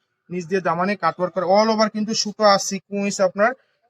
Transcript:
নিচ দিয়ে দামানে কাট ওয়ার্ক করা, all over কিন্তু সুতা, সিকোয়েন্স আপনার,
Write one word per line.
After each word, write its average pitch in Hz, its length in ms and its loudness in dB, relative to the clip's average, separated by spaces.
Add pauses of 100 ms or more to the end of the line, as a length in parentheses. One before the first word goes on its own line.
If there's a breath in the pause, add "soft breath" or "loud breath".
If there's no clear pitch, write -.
(300)
নিচ 175 160 -8
দিয়ে 190 140 -2
দামানে 180 360 -2
কাট 165 220 -2
ওয়ার্ক - 160 -4
করা, 277 120 -4
all 220 280 4
over 214 160 2
কিন্তু 214 240 -4
সুতা, 208 440 2
সিকোয়েন্স 196 640 -6
আপনার, 196 320 2 (380)